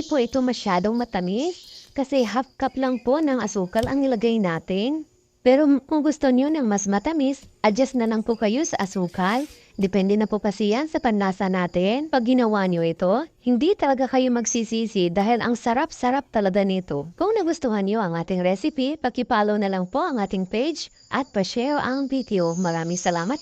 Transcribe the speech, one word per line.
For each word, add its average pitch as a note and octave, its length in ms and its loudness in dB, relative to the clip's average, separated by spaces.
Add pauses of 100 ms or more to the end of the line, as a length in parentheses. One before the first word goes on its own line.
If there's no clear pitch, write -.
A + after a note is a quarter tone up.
po D#4 80 -2
ito B3 240 0
masyadong G#3+ 560 0
matamis. A#3 960 -4
Kasi C4+ 320 0
half A3+ 320 -2
cup C4 240 -4
lang B3+ 240 -2
po C4+ 160 2
ng C4+ 240 0
asukal F#3 420 -2
ang C4+ 140 -2
nilagay A#3 400 2
natin. G3 640 -2 (400)
Pero C4+ 240 6 (160)
kung D4+ 240 0
gusto C#4+ 240 2
nyo B3+ 160 2
ng D#4 160 0
mas G3+ 240 0
matamis, C4+ 560 -2 (160)
adjust A#3 400 2
na A3+ 80 0
lang A3 160 0
po A3+ 160 -2
kayo A3+ 240 0
sa - 160 -4
asukal. F#3+ 640 -2 (300)
Depende G3 400 2
na G#3+ 160 2
po G#3+ 80 -2
kasi G3+ 320 0
yan B3 160 0
sa D#4 160 -4
panlasa G3+ 480 0
natin. F#3 580 0
Pag B3+ 220 0
ginawa A3 400 2
nyo E3+ 160 0
ito, F#3 400 0 (160)
hindi B3 320 2
talaga C4+ 320 2
kayo B3+ 240 2
magsisisi A3+ 800 0
dahil G3+ 320 2
ang A#3 160 0
sarap-sarap C4 720 -2
talaga G3+ 320 2
nito. F#3 560 -2
Kung G4 160 0
nagustuhan C#4+ 500 0
nyo G#3 160 0
ang F3 140 -2
ating F3+ 320 -2
recipe, C4+ 560 -2
paki-follow A3 560 0
na G3 100 0
lang F#3 220 -2
po C4+ 100 -2
ang D4 220 -2
ating F#3+ 240 -2
page C4+ 480 -4 (160)
at B3+ 240 -2
pa-share B3 480 -2
ang C4+ 240 -2
video. G3 480 -2
Maraming E3+ 480 -2
salamat F3+ 400 -2